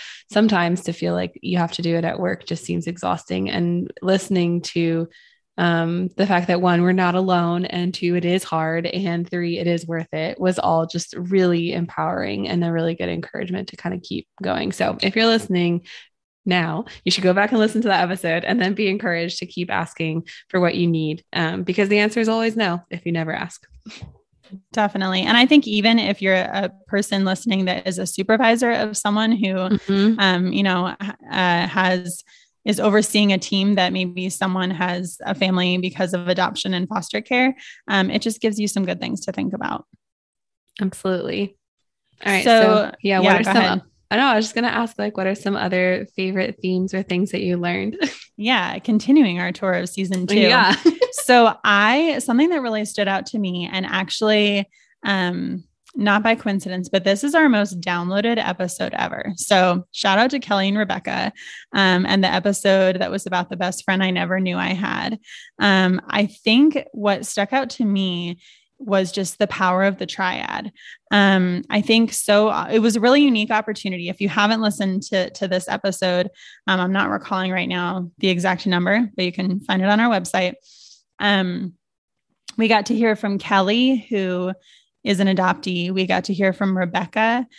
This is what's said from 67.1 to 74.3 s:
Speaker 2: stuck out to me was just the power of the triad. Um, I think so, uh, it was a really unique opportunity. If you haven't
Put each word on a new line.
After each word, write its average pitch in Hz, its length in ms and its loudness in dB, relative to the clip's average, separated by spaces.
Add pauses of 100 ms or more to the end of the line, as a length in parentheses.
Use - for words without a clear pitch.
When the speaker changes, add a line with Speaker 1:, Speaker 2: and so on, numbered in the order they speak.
Speaker 2:
stuck 202 260 -2
out 262 180 0
to - 140 -4
me 180 540 -2 (400)
was 196 320 0
just - 280 -6
the 202 100 2
power 185 340 0
of 196 160 0
the 185 80 -8
triad. - 640 -6 (400)
Um, 190 580 4
I 208 120 0
think 226 320 4
so, 214 360 4
uh, - 220 -2
it 226 80 4
was 220 160 2
a 226 60 0
really 262 220 6
unique 220 280 2
opportunity. 202 580 -4
If 185 120 -8
you 202 80 0
haven't 214 320 2